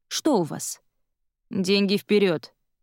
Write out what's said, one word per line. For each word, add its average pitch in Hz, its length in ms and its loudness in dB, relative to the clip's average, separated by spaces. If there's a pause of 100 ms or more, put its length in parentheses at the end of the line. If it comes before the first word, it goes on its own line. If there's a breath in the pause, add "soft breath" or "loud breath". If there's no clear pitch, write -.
Что 277 320 0
у 175 40 0
вас?» - 380 -8 (680)
«Деньги 202 480 0
вперед. 196 560 0 (300)